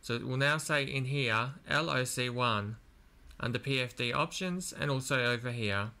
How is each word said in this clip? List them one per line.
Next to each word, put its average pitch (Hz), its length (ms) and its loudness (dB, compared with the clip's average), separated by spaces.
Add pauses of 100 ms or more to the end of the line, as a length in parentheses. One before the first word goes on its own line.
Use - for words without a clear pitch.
So - 120 -2
it 120 140 -2
will 127 100 0
now 143 200 4
say 151 260 0
in 135 220 -2
here, 127 460 2 (180)
L 151 200 2
O 131 140 2
C 123 260 -2
one, 113 460 2 (640)
under 120 200 -2
P 135 200 0
F 123 160 -4
D 120 160 -2
options 175 640 -2
and - 180 -2
also 131 320 0
over 120 280 0
here. 107 500 0